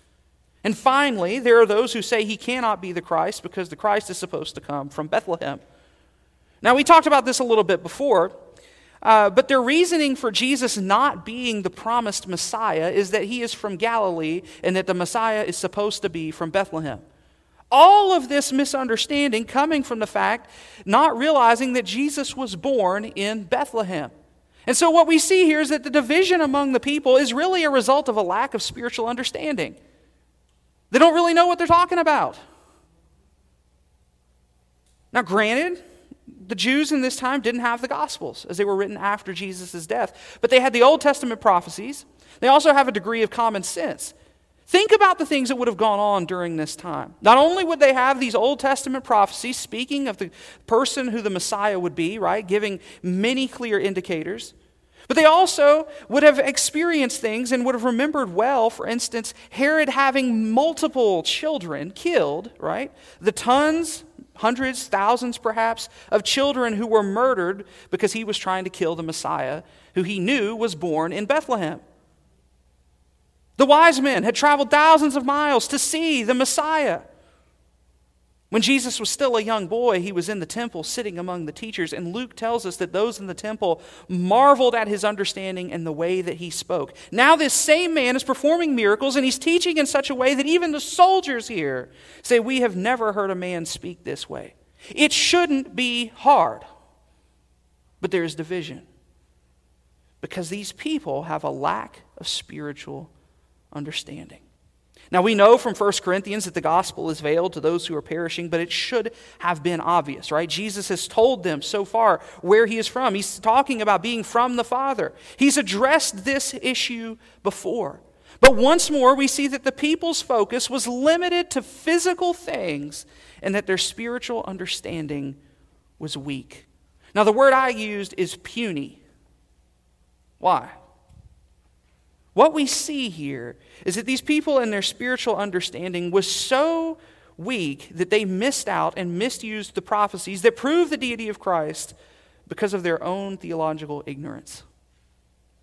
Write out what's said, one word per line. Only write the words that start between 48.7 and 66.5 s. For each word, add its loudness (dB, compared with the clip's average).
prophecies 0
speaking -6
of -6
the -6
person 0
who -4
the -2
Messiah -2
would -6
be, -4
right, -2
giving -2
many -2
clear -2
indicators, -6
but 2
they 6
also 6
would 0
have 8
experienced -2
things -4
and -2
would 0
have -6
remembered -2
well, 2
for -12
instance, -6
Herod 0
having 0
multiple 0
children -6
killed, -2
right? -6
The 0
tons, 0
hundreds, -4
thousands 0
perhaps, -2
of 2
children 0